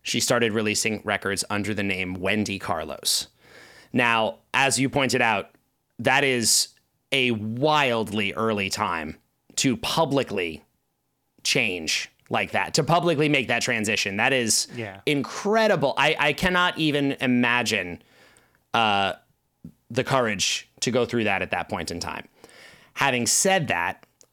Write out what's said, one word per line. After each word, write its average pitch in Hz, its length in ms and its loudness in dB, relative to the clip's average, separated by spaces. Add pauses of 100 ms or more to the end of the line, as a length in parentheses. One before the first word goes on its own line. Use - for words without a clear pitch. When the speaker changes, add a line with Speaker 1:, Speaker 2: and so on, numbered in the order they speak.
Speaker 1:
she - 180 -4
started 117 320 2
releasing 107 520 0
records 98 460 -2
under 104 240 -2
the 101 100 -2
name 92 320 -4
Wendy 98 440 -2
Carlos. - 680 -4 (680)
Now, 117 460 2 (140)
as 127 260 2
you 135 100 2
pointed 127 320 2
out, 110 300 0 (480)
that 131 240 4
is 123 460 2 (440)
a 127 180 2
wildly 113 1000 0
early 104 360 0
time 85 460 -4 (400)
to 127 220 0
publicly 110 840 -2 (800)
change 92 680 -2 (200)
like 110 220 -2
that, 95 220 -2
to 156 100 2
publicly 156 460 2
make 135 180 0
that 117 140 0
transition. 104 560 -2
That 127 160 2
is 117 420 0
Speaker 2:
Yeah. 101 300 -10
Speaker 1:
incredible. 170 920 0
I, 151 220 4
I 147 140 2
cannot 180 440 2
even 143 440 2
imagine, 120 800 0 (720)
uh, 101 400 2 (760)
the 120 140 -2
courage 113 680 0 (120)
to 127 100 0
go 120 140 2
through 117 180 -2
that 98 180 0
at 92 100 -4
that 87 180 -4
point 87 220 -6
in 85 100 -8
time. 78 260 -10 (680)
Having 123 320 0
said 190 420 2
that, 87 360 -4 (280)